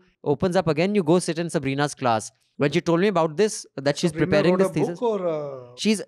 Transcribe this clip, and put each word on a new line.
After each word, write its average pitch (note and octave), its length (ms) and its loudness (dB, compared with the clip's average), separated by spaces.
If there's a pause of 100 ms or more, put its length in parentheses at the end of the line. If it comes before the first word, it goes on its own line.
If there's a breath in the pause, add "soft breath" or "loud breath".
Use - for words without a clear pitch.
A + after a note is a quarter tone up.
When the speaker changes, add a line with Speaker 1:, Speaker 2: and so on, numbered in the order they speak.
(240 soft breath)
Speaker 1:
opens F3 320 0
up F3 140 2
again, F3 260 0
you G3+ 80 2
go E3 160 4
sit E3+ 180 -4
in E3+ 120 -4
Sabrina's C#3 440 -2
class. A2+ 380 -2 (240)
When C#3+ 160 0
she E3+ 80 0
told E3+ 220 2
me G#3 80 2
about E3 260 0
this, G#3 300 0 (100)
that C#3+ 220 -2
she's F3 140 0
Speaker 2:
Sabrina D#3 160 0
Speaker 1:
preparing D#3 280 4
Speaker 2:
wrote F#3+ 40 4
Speaker 1:
this F#3+ 100 2
Speaker 2:
a - 40 -8
Speaker 1:
thesis. E3+ 260 -2
Speaker 2:
book A3+ 220 0
or, F3 60 -2
uh C#3 480 -6
Speaker 1:
She's, G3+ 320 0